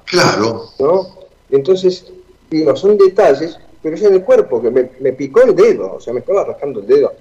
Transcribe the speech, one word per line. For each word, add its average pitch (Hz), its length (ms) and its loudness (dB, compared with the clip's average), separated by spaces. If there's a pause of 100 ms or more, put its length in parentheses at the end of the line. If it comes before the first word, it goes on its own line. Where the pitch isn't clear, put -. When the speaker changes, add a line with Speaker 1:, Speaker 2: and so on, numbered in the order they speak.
Speaker 1:
Claro. 113 760 -2
Speaker 2:
¿No? 185 360 -2 (340)
Entonces, 180 560 0 (440)
digo, 156 240 0
son 202 240 0
detalles, 170 580 2 (240)
pero 156 140 -6
es - 80 -8
en 202 120 4
el 185 100 2
cuerpo, 202 360 2
que 117 120 -2
me, 123 260 0
me 131 140 -2
picó 139 300 -2
el 233 120 4
dedo, 139 400 2
o - 60 -12
sea, 117 120 -12
me 123 60 -4
estaba 175 260 -2
rascando 135 360 -10
el 101 60 -14
dedo. 131 340 2